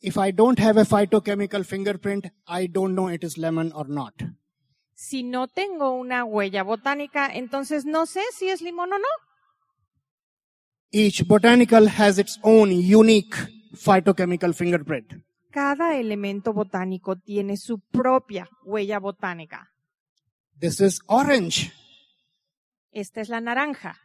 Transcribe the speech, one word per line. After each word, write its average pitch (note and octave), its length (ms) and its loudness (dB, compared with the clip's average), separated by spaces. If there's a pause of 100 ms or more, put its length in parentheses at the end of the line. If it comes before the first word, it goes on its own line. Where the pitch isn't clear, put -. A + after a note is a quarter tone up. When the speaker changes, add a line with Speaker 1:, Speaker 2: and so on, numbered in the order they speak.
Speaker 1:
if F#3+ 160 -4
I G3 140 0
don't A3+ 280 4
have G#3+ 180 4
a G#3+ 80 6
phytochemical G3+ 800 0
fingerprint, G3 600 -6 (200)
I F3+ 200 -6
don't F#3+ 260 -2
know F#3+ 160 -2
it E3+ 140 -8
is D#3+ 140 -10
lemon E3 360 -4
or D3 140 -10
not. C3+ 260 -8 (800)
Speaker 2:
si - 300 -10
no B3+ 240 -6
tengo F4 440 -4
una B3+ 340 -4
huella G3+ 380 -2
botánica, C#4 720 -4
entonces C4+ 520 -6
no D#4 220 -2
sé F#4 140 -8 (140)
si F#4+ 140 -4
es F#4 120 -4
limón F4 320 -8
o G4+ 60 -2
no. G#4+ 80 -4 (1800)
Speaker 1:
Each G#3 360 2
botanical A3+ 600 8
has G#3 300 4
its G3+ 260 -4
own A3 280 8
unique G#3 640 6 (400)
phytochemical F3+ 760 2
fingerprint. D#3 600 -4 (380)
Speaker 2:
Cada C#4+ 460 -2
elemento G#3 560 -6
botánico F#3+ 640 -6
tiene G3+ 400 -6
su A3 220 -10
propia B3 680 -2 (180)
huella G3+ 340 -6
botánica. F#3 720 -12 (880)
Speaker 1:
This E3 200 -4
is G3 280 2
orange. B3 640 0 (1200)
Speaker 2:
Esta G#3+ 300 -12
es G#3 80 -10
la A3+ 120 -6
naranja. B3 640 -6